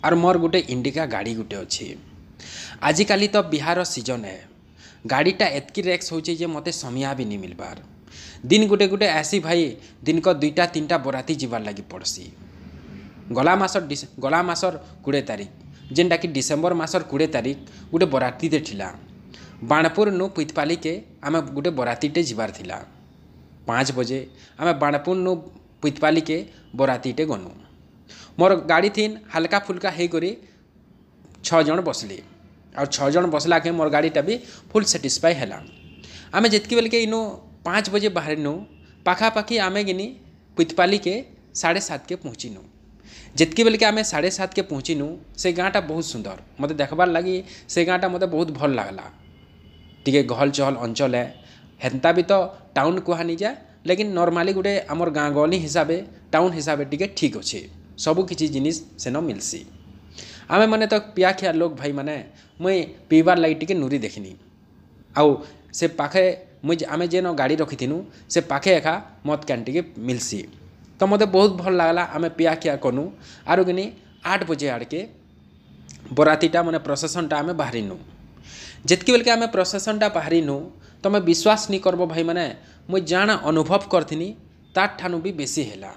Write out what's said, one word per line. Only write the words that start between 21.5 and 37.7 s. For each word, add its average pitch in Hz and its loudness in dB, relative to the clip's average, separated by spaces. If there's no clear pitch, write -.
ବରାତିଟେ 143 -2
ଯିବାର 113 -4
ଥିଲା। 87 -12
ପାଞ୍ଚ 127 2
ବଜେ 127 -2
ଆମେ 165 2
ବାଣପୁରନୁ 147 0
ପୁଇତପାଲିକେ 156 2
ବରାତିଟେ 131 0
ଗନୁ। 98 -6
ମୋର 190 8
ଗାଡ଼ି 165 2
ଥିନ୍ 214 -2
ହାଲକା 165 0
ଫୁଲକା 185 -4
ହେଇକରି 170 -2
ଛଅ 165 4
ଜଣ 160 2
ବସଲେ। 104 -6
ଆଉ 143 0
ଛଅ 139 0
ଜଣ 175 4
ବସଲାକେ 165 2
ମୋର 160 0
ଗାଡ଼ିଟା 156 2
ବି 190 -2
ଫୁଲ୍ 214 2
ସାଟିସ୍ଫାଏ 165 0
ହେଲା। 131 -6
ଆମେ 220 4
ଯେତ୍କି 208 0
ବେଲକେ 226 2
ଇନୁ 220 -2
ପାଞ୍ଚ 196 0